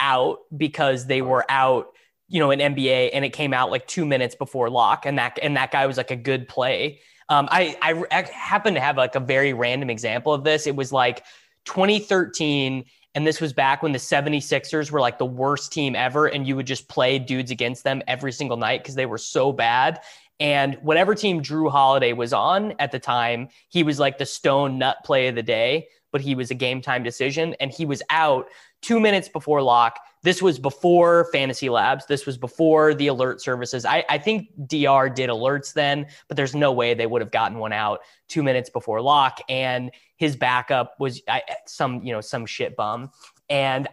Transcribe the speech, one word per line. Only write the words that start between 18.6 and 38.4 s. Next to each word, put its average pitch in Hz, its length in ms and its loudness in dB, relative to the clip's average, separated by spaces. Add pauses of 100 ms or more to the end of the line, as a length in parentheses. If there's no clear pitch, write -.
'cause 135 120 -12
they 131 120 -2
were 113 100 -6
so 135 340 0
bad. 123 500 0 (380)
And 143 420 0
whatever 170 340 2
team 190 260 -2
Jrue 147 300 -2
Holiday 135 420 4
was 120 200 -2
on 180 440 0
at 143 140 -2
the 131 80 -6
time, 120 480 -2 (220)
he 175 120 0
was, 151 180 0
like, 139 180 2
the 139 80 -4
stone 139 520 0
nut 131 280 0
play 131 240 2
of 123 60 -6
the 117 80 -4
day, 120 440 0 (240)
but 139 100 -2
he 139 140 -2
was 127 160 -6
a 131 40 -6
game 127 260 -4
time 127 220 -4
decision, 135 560 -4
and 139 120 -4
he 165 140 -6
was 143 240 -4
out 151 400 2 (320)
two 233 180 0
minutes 202 300 2
before 147 320 0
lock. 120 380 4 (220)
This 175 200 2
was 180 160 4
before 170 720 4
Fantasy 135 380 0
Labs. 123 380 2
This 143 180 -2
was 135 120 -6
before 156 580 4
the 143 120 0
alert 127 340 0
services. 123 440 -4
I, 156 240 2
I 151 80 2
think 208 320 -2 (160)
D 143 220 0
R 135 200 6
did 127 220 -2
alerts 131 440 -2
then, 143 340 0 (200)
but 147 80 -8
there's 139 200 -2
no 147 160 4
way 120 240 2
they 113 100 -2
would 117 160 0
have 107 100 -8
gotten 110 280 0
one 110 140 -6
out 107 280 -2 (260)
two - 140 -4